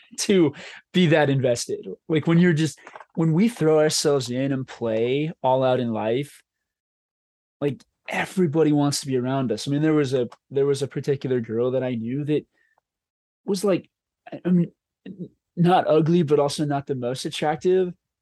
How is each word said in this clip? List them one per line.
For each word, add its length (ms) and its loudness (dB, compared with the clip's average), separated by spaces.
<laughs> 180 -20
to 340 2
be 140 4
that 220 4
invested. 560 -2
Like, 200 0
when 120 4
you're 140 6
just, 260 -2
when 180 0
we 160 4
throw 300 2
ourselves 500 0
in 220 -2
and 160 -4
play 640 -2
all 200 2
out 160 2
in 120 -2
life, 500 -4
like, 240 -4
everybody 640 0
wants 300 0
to 60 -12
be 100 -2
around 340 -2
us. 160 -6
I 40 -4
mean, 100 0
there 120 2
was 200 0
a, 160 -2
there 140 0
was 160 0
a 60 -4
particular 540 -4
girl 300 -2
that 120 -2
I 120 -4
knew 300 -6
that 200 -2
was, 220 -4
like, 240 0
I, 140 -12
I 40 -2
mean, 220 2
not 300 4
ugly, 360 4
but 160 2
also 240 0
not 240 -4
the 80 -4
most 300 -6
attractive, 680 0